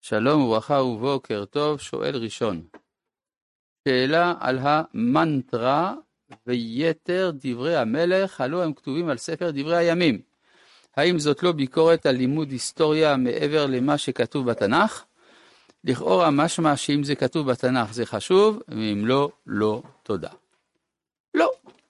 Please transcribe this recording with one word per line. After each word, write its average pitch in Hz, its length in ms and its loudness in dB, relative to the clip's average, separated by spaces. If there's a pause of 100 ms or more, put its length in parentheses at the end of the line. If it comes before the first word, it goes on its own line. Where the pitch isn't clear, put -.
שלום 131 340 2
וברכה 123 400 0
ובוקר 123 600 -4
טוב, 147 360 -2
שואל - 360 -6
ראשון. 107 460 -4 (1300)
שאלה 151 520 2
על 127 220 -2
המנטרה 143 1300 0 (520)
ויתר 156 880 -2
דברי 127 420 -4
המלך, 170 640 0
הלא 156 240 -2
הם 156 80 -4
כתובים 156 360 -6
על 135 80 -2
ספר 165 340 -6
דברי 147 260 -2
הימים. 170 440 2 (760)
האם 170 220 2
זאת 147 240 0
לא 175 100 2
ביקורת 160 540 2
על 135 80 4
לימוד 135 360 0
היסטוריה 151 680 2
מעבר 143 500 0
למה 135 320 0
שכתוב 127 520 -2
בתנ"ך? 127 540 0 (800)
לכאורה 160 460 2
משמע 147 460 0
שאם 147 280 -2
זה 143 100 -2
כתוב 135 360 -2
בתנ"ך 123 420 0
זה 113 140 -4
חשוב, 196 640 2
ואם 107 380 -4
לא, 139 240 2 (160)
לא, 107 360 -2 (200)
תודה. 92 280 -6 (1040)
לא. 339 180 2 (380)